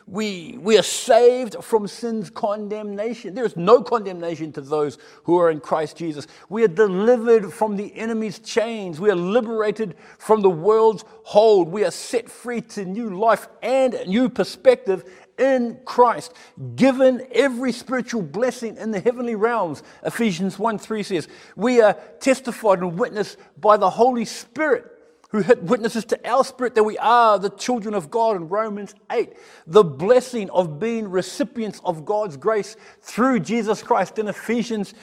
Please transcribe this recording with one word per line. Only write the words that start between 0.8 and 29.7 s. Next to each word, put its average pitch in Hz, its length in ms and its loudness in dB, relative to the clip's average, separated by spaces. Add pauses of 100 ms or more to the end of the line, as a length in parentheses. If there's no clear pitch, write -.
saved 240 800 2
from 214 240 -2
sin's 220 440 -8
condemnation. 208 1080 -8
There 247 80 -4
is 214 140 -4
no 208 240 6
condemnation 170 720 -6
to 151 80 -10
those 147 360 -4 (280)
who 175 120 4
are 170 140 4
in 156 80 -6
Christ 156 380 -4
Jesus. 151 300 -8 (200)
We 220 160 0
are 214 60 4
delivered 214 840 2
from 214 240 -2
the 196 180 -8
enemy's 220 460 -6
chains. 208 600 -6
We 208 100 4
are 185 40 0
liberated 214 840 -2 (200)
from 214 260 0
the 196 60 4
world's 214 540 2 (200)
hold. 208 440 4
We 202 160 -4
are 170 80 -2
set - 380 -6
free 233 320 -10
to - 240 -12
new 208 240 -8
life 202 400 0 (120)
and 262 460 0
new 226 220 2
perspective 196 760 2 (340)
in 247 460 0
Christ, 226 480 2 (460)
given 262 560 4
every 247 400 0
spiritual 233 480 -6
blessing 220 560 -6
in 214 140 -6
the 196 100 -4
heavenly 240 340 -2
realms. 202 480 -2 (200)
Ephesians 190 540 -2
one 214 200 -2
three 214 260 -8
says, 175 240 -4 (300)
"We 240 240 4
are 208 160 6 (240)
testified 220 580 2
and 175 180 -4
witnessed 202 380 -4 (240)
by 208 160 6
the 202 140 2
Holy 240 340 2
Spirit, - 640 -4 (440)
who 208 100 -2
hit 196 240 2
witnesses 214 420 -2
to - 240 -4
our 254 140 2
spirit 240 320 -4
that 214 80 4
we 214 160 0
are 220 400 4
the 190 100 -4
children 214 460 -6
of 156 160 -6
God," 226 240 0
in 170 120 -8
Romans 202 460 -6 (180)
eight. 170 220 -4 (320)
The 180 180 6